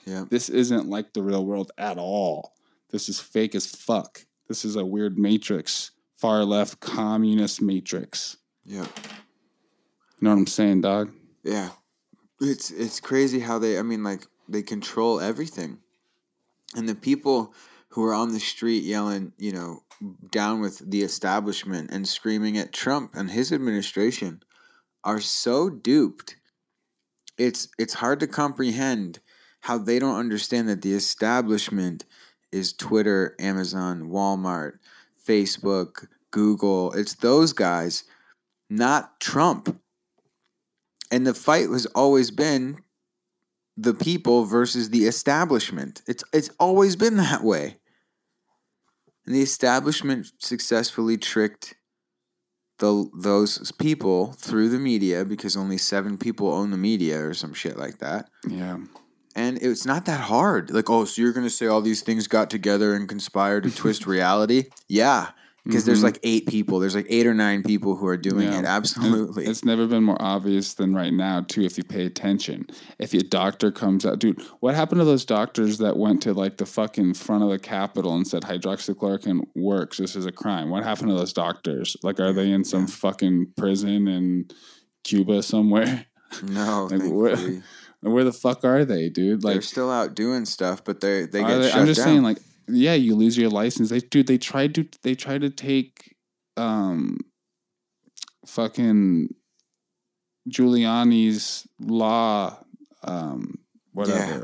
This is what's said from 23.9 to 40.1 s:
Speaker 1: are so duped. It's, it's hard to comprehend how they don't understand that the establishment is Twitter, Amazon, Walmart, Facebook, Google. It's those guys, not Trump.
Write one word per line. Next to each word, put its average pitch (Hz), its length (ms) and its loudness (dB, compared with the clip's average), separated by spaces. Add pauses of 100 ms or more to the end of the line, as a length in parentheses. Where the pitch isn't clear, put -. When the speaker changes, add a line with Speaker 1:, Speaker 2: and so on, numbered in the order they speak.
Speaker 1:
are 107 160 -2
so 123 500 -2
duped. 127 640 0 (1040)
It's, 123 300 -2 (100)
it's 113 160 -4
hard 135 260 0
to 151 60 -2
comprehend 127 920 -2 (400)
how 120 180 -4
they 117 220 0
don't 131 180 -2
understand 113 500 -2
that 98 140 -2
the 98 120 0
establishment 104 1080 -2 (460)
is 95 220 -4
Twitter, 101 640 0
Amazon, 90 720 -4
Walmart, 92 680 -4 (460)
Facebook, 98 800 0 (260)
Google. 101 600 2
It's 101 220 -4
those 143 380 4
guys, 87 500 0 (640)
not 123 520 0
Trump. - 580 0 (1300)